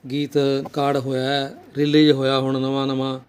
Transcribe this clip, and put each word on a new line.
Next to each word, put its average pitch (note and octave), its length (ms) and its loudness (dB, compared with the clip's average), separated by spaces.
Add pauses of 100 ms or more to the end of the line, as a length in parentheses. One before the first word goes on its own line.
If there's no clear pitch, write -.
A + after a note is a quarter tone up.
(120)
ਗੀਤ C#3+ 260 -2
ਰਿਕਾਰਡ C#3 600 0
ਹੋਇਆ C3 260 -2
ਹੈ, C#3 400 -4 (140)
ਰਿਲੀਜ਼ D3 340 4
ਹੋਇਆ C3+ 280 2
ਹੁਣ C3+ 200 0
ਨਵਾਂ C3+ 280 -2
ਨਵਾਂ C3 420 -4